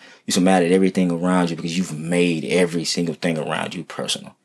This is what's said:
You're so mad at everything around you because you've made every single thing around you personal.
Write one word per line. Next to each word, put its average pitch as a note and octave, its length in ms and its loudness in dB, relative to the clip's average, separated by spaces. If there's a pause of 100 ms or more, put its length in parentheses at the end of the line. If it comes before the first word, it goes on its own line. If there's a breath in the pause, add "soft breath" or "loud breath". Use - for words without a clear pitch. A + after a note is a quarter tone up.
(240 loud breath)
You're - 100 -4
so F#2+ 60 2
mad F#2 220 4
at E2+ 80 2
everything F#2 400 4
around F2+ 400 0
you D#2+ 60 -6
because E2 200 -6
you've E2+ 220 -4
made E2+ 460 0
every D#2+ 400 0
single E2+ 320 -2
thing E2+ 220 -2
around D#2+ 360 -4
you F2 80 -8
personal. - 640 -8